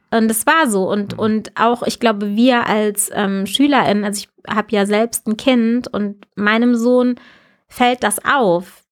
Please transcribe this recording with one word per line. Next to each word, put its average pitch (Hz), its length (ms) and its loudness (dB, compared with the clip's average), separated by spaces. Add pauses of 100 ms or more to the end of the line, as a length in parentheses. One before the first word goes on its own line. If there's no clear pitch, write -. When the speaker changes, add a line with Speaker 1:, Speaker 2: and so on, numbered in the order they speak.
(120)
Speaker 1:
Und 220 200 2
es 220 140 -4
war 311 240 2
so. 190 200 0
Und, 202 240 -4
Speaker 2:
Hm. 165 60 -10
Speaker 1:
und 214 360 -2
auch, 240 280 0
ich - 160 -4
glaube, 208 360 -2
wir 240 320 2
als, 214 460 -2
ähm, 196 320 -2
SchülerInnen, 208 580 2
also 202 200 -4
ich - 300 -14
hab 208 180 -4
ja 202 140 2
selbst 214 420 -2
ein 214 100 -2
Kind 240 500 0
und 202 380 -6 (100)
meinem 226 400 2
Sohn 247 400 2 (520)
fällt 247 360 0
das 208 220 -2
auf, 196 560 0 (100)